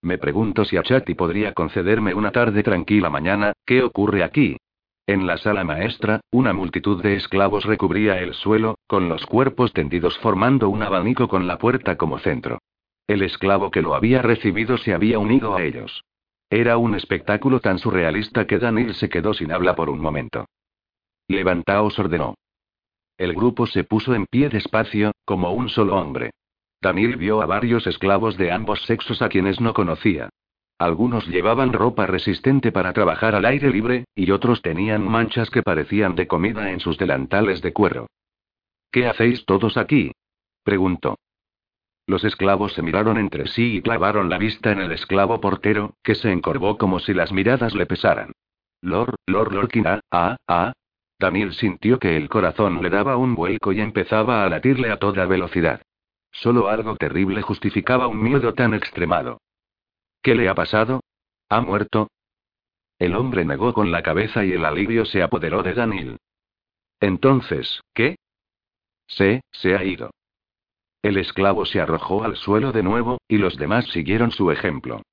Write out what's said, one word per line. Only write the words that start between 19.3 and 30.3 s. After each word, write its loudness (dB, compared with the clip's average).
sin -6
habla 2
por -2
un -6
momento. -4
"Levantaos", 0
ordenó. -2
El -2
grupo 0
se -2
puso 0
en -2
pie 0
despacio, 0
como -2
un -4
solo 2
hombre. -4
Danil 2
vio 0
a 0
varios 0
esclavos 0
de 0
ambos -4
sexos -4
a 2
quienes 0
no 0
conocía. -2